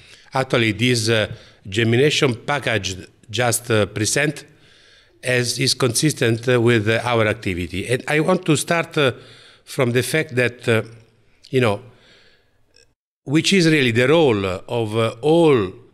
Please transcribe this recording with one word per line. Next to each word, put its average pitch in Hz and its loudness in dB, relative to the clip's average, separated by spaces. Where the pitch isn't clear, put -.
actually 127 0
this, 113 0
uh, 110 2
germination 117 2
package 110 -4
just, 113 -2
uh, 107 2
present 143 -4
as 123 -2
is 131 0
consistent, 120 0
uh, 123 4
with, 113 2
uh, 113 2
our 117 0
activity. 92 -4
And 120 -2
I 151 0
want 180 0
to 156 2
start, 165 -4
uh, 143 2
from 123 -2
the 123 0
fact 156 -4
that, 120 -2
uh, 113 2
you 127 2
know, 104 0
which 151 0
is 175 4
really 147 2
the 123 2
role 135 4
of, 107 -4
uh, 113 0
all 147 4